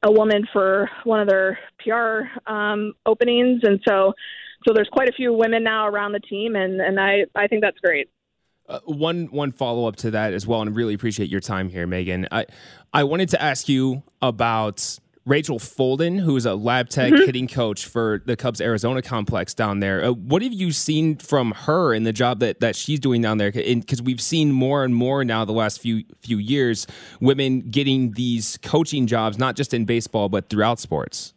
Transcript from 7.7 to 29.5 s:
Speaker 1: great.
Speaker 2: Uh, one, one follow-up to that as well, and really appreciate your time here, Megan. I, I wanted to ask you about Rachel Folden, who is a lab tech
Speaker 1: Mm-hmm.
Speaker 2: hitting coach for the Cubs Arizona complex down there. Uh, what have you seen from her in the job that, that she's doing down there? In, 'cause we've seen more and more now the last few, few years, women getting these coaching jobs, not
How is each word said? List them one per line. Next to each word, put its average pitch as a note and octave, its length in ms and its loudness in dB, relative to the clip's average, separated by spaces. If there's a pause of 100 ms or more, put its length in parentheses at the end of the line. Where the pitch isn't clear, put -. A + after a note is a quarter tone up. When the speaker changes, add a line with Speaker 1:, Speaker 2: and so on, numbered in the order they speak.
Speaker 1:
great. D#3+ 300 0 (600)
Speaker 2:
Uh, D#3 160 -8
one, E3 400 -2
one C#3+ 260 -4
follow-up A#2+ 460 -2
to A2+ 140 -4
that G#2+ 200 0
as G2 160 -6
well, A2+ 140 0
and G#2+ 120 -4
really A2 200 -2
appreciate G#2 360 -4
your F#2+ 120 -4
time F#2+ 260 -4
here, F2+ 180 -6
Megan. F#2 460 -4
I, - 140 -4 (480)
I D3 100 4
wanted E3+ 280 0
to D3+ 100 0
ask C#3+ 260 -2
you C3 360 0 (180)
about A2+ 760 -2 (260)
Rachel C#3+ 340 0
Folden, C#3 580 0
who E3 200 2
is A#2 80 0
a G2+ 100 0
lab A#2+ 320 0
tech - 240 2
Speaker 1:
Mm-hmm. D#4+ 140 8
Speaker 2:
hitting B2+ 240 -2
coach A2 360 -2
for A2 400 -2
the A#2+ 120 -2
Cubs A#2+ 240 -4
Arizona A#2 400 0
complex G#2 520 -4
down G2+ 280 -2
there. G2 240 0
Uh, B2 80 2
what A#2+ 280 0
have B3 120 -4
you F#3 180 -2
seen D#3 460 0
from B2 340 0
her D3+ 420 0
in A2 100 0
the A2+ 100 0
job B2 260 0
that, A2+ 220 -2
that A2+ 160 0
she's D3 240 -4
doing B2 200 2
down G#2+ 180 0
there? G2+ 100 2
In, A#2 340 -2
'cause A#2+ 180 -4
we've B2 200 -2
seen D#3 320 2
more C3+ 320 2
and B2 100 0
more C3 300 0
now A2 180 0
the G#2 80 -4
last A2 300 -2
few, A2+ 240 -2 (160)
few A#2 160 -2
years, A#2+ 500 0 (320)
women C3 500 2
getting C3 420 0
these A#2 520 -2
coaching D3+ 440 0
jobs, A2 300 0
not B2+ 200 0